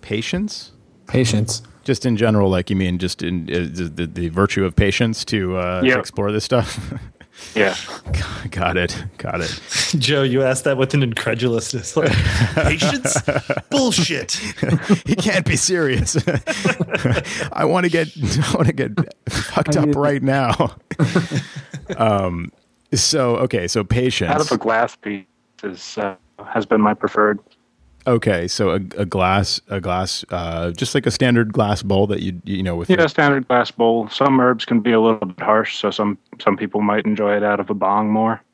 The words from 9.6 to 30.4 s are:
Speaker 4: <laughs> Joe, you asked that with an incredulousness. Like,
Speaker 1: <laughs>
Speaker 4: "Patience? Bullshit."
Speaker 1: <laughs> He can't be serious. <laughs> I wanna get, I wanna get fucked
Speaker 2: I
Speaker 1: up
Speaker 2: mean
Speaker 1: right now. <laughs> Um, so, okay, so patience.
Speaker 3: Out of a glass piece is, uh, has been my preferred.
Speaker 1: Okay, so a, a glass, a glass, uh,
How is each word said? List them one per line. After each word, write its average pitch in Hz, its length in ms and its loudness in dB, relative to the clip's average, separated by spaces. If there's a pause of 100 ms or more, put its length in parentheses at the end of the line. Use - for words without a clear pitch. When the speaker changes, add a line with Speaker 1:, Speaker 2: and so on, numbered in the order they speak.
Speaker 4:
<laughs> - 220 -2
Joe, 139 240 2
you 131 200 2
asked 131 220 0
that 139 140 2
with 135 160 0
an 143 80 4
incredulousness. 117 920 -2
Like, 156 160 2
Speaker 1:
<laughs> - 440 2
Speaker 4:
"Patience? 160 640 0 (500)
Bullshit." 180 640 0
Speaker 1:
<laughs> - 720 0
He - 100 2
can't 190 300 0
be 170 100 0
serious. 156 640 0
<laughs> - 1400 -2
I - 140 0
wanna 175 240 2
get, 165 260 0
I 135 400 0
wanna - 160 4
get - 200 -2 (360)
fucked 147 480 -2
Speaker 2:
I 156 40 2
Speaker 1:
up 151 60 2
Speaker 2:
mean 147 120 2
Speaker 1:
right 143 240 0
now. 135 540 0 (220)
<laughs> - 1000 -4
Um, 95 520 0 (440)
so, 123 420 2
okay, 107 320 0
so 104 160 0
patience. 113 460 0
Speaker 3:
Out 110 100 2
of 151 100 -6
a 123 60 0
glass 113 400 0
piece 101 300 -8 (360)
is, 95 360 -10
uh, 98 180 -4 (300)
has 110 180 -2
been 110 160 2
my 104 140 4
preferred. 104 440 0 (680)
Speaker 1:
Okay, 107 400 2
so 95 240 0
a, 82 40 0 (220)
a 101 80 -2
glass, 95 640 2
a 98 120 -4
glass, 92 500 -4
uh, 85 400 -4